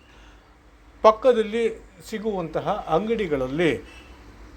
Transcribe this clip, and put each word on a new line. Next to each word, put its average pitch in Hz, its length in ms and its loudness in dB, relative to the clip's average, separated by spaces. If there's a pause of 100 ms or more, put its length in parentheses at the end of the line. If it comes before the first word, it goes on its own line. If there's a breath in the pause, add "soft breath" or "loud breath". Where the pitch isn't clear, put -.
(1000 soft breath)
ಪಕ್ಕದಲ್ಲಿ 220 800 2 (280)
ಸಿಗುವಂತಹ 185 800 -4
ಅಂಗಡಿಗಳಲ್ಲಿ 160 920 0 (720 loud breath)